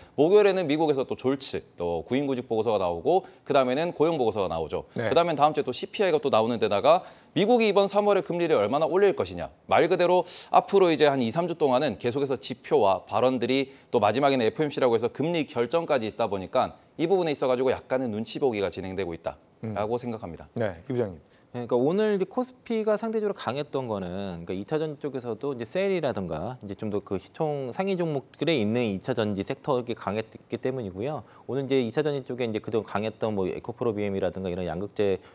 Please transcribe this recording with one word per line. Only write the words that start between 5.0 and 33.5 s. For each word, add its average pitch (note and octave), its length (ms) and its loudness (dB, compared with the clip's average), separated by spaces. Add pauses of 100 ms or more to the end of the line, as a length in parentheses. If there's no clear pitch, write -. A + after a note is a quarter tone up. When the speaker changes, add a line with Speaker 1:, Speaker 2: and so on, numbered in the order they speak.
Speaker 1:
그다음엔 E3+ 260 2
다음 D3 180 4
주에 C#3+ 100 0
또 B2+ 80 -4
씨피아이가 F3+ 480 0
또 C#3 100 -2
나오는 A2+ 300 4
데다가 A2 440 4 (300)
미국이 A3 340 4
이번 G3 200 4
삼월에 G3+ 340 2
금리를 E3+ 340 0
얼마나 B2 300 2
올릴 F#3+ 300 4
것이냐. F2 340 -4 (180)
말 A#2 200 4
그대로 F3 380 2 (260)
앞으로 F#3 400 6
이제 D3+ 140 4
한 C#3 160 4
이, A2+ 100 0
삼 E3+ 160 -2
주 E3 80 -4
동안은 C3+ 440 2
계속해서 C3 380 -2
지표와 G#2 680 0
발언들이, B2+ 680 0 (180)
또 B2 100 2
마지막에는 B2+ 460 4
에프오엠씨라고 C#3 480 0
해서 A2+ 120 2
금리 D#3 380 -2
결정까지 B2+ 640 -2
있다 A2 200 -2
보니까 G2 480 -2 (220)
이 D#3 100 -2
부분에 F3 240 2
있어가지고 C3 400 0
약간의 B2+ 380 -4
눈치 A2 300 -6
보기가 G#2+ 300 0
진행되고 F#2 440 -6
있다라고 G#2+ 800 -8
Speaker 2:
음. - 20 0
Speaker 1:
생각합니다. G#2 580 -10
Speaker 2:
네, A2 180 -2 (100)
이 - 40 -20
부장님. A2 320 -4 (340)
Speaker 3:
그러니까 A#2+ 240 -4
오늘 G3 380 2
이제 F#3 100 -2
코스피가 A3 720 -4
상대적으로 A3 360 -4
강했던 C3+ 540 -4
거는, F#2+ 220 -4 (360)
그러니까 F#2 80 -6
이 G2 120 -6
차 D#3 120 -2
전지 D3+ 220 -6
쪽에서도 C3 540 -6
이제 A#2 100 -8
셀이라든가 B2 1000 -2
이제 G2+ 120 -8
좀 A2 160 -6
더 G2+ 80 0
그 F#2+ 180 -4
시총 C#3+ 540 -6
상위 F#3+ 260 -4
종목들에 D#3+ 580 -2
있는 A#2 280 2
이 G2 180 -2
차 C3 120 -2
전지 G#2 300 -2
섹터가 B2 520 -4
강했기 - 640 -8
때문이고요. B2 640 -6 (240)
오늘 C3+ 160 -4
이제 C3 180 2
이 A#2 100 -2
차 D3+ 120 0
전지 C#3+ 240 -4
쪽에 B2 180 -6
이제 A2 140 -2
그동안 G#2+ 260 -2
강했던 G#2+ 480 -4
뭐 F#2+ 140 0
에코프로 A#2 480 -4